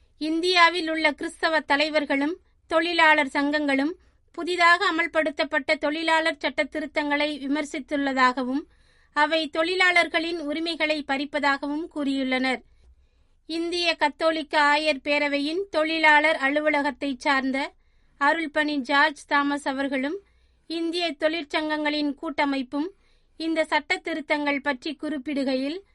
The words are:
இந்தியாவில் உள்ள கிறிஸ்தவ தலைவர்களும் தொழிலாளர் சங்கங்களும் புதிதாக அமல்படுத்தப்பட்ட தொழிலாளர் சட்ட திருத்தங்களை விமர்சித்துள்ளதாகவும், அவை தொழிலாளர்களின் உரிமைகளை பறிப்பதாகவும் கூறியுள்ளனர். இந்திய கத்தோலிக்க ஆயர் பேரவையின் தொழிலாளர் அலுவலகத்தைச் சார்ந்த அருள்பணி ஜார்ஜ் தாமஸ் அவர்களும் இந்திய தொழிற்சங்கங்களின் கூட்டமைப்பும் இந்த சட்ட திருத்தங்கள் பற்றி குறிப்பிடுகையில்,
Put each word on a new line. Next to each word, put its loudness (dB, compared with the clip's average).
இந்தியாவில் 2
உள்ள 0
கிறிஸ்தவ -2
தலைவர்களும் 0
தொழிலாளர் 4
சங்கங்களும் 0
புதிதாக 2
அமல்படுத்தப்பட்ட -2
தொழிலாளர் 0
சட்ட -2
திருத்தங்களை -2
விமர்சித்துள்ளதாகவும், -2
அவை 2
தொழிலாளர்களின் 0
உரிமைகளை -2
பறிப்பதாகவும் -2
கூறியுள்ளனர். 0
இந்திய -2
கத்தோலிக்க 0
ஆயர் 2
பேரவையின் -2
தொழிலாளர் 4
அலுவலகத்தைச் 0
சார்ந்த -2
அருள்பணி 0
ஜார்ஜ் 0
தாமஸ் 0
அவர்களும் -4
இந்திய -4
தொழிற்சங்கங்களின் -2
கூட்டமைப்பும் -4
இந்த -2
சட்ட -2
திருத்தங்கள் -2
பற்றி -6
குறிப்பிடுகையில், -4